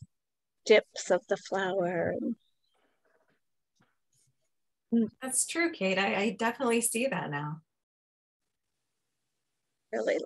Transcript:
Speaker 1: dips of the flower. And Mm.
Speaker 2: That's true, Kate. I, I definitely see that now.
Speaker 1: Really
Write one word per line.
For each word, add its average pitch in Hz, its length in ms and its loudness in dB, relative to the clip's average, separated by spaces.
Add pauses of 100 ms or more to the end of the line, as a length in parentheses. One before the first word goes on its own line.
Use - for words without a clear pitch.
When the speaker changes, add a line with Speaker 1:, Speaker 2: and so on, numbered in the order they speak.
(640)
Speaker 1:
dips - 460 4
of 180 180 4
the 196 80 0
flower. 180 840 -2
And 233 180 -4 (2500)
Mm. 226 140 4 (120)
Speaker 2:
That's 254 260 -2
true, 330 240 -2
Kate. 190 280 0
I, 202 180 0
I 202 220 0
definitely 233 420 0
see 226 260 0
that 160 240 -4
now. 151 300 -6 (2250)
Speaker 1:
Really - 360 0